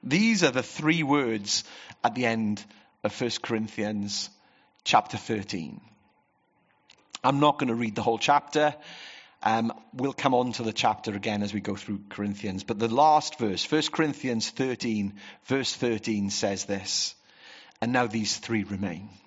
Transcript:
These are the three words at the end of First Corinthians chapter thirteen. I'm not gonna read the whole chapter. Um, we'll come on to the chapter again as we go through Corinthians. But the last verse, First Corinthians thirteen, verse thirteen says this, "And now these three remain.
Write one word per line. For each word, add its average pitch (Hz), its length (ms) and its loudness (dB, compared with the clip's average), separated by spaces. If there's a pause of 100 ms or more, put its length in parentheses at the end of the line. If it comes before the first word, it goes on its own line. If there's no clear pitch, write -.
These 196 400 4
are 147 80 8
the 123 120 0
three 156 400 0
words 120 600 0 (380)
at 113 120 2
the 123 120 2
end 110 380 0 (400)
of 107 80 0
First - 300 -2
Corinthians 107 880 -4 (540)
chapter - 320 4
thirteen. 101 640 -6 (1400)
I'm 139 180 4
not 147 180 6
gonna 127 160 2
read 117 200 -2
the 113 80 -4
whole 113 160 2
chapter. 147 560 2 (680)
Um, 113 280 2 (200)
we'll 131 200 -2
come 131 220 2
on 123 180 2
to 120 100 -6
the 110 100 -2
chapter 110 420 0
again 104 280 -2
as 101 100 -4
we 107 80 -2
go 98 140 -4
through 98 340 -8
Corinthians. 101 540 -6
But 107 160 -4
the 113 100 2
last 151 500 4
verse, 101 260 0
First 151 260 0
Corinthians 131 600 0
thirteen, 117 640 -2 (300)
verse 131 300 0
thirteen 107 560 0
says 98 340 -2
this, - 500 -4 (680)
"And 117 120 0
now 123 140 4
these 107 320 -2
three 113 240 -2
remain. 98 480 -6 (160)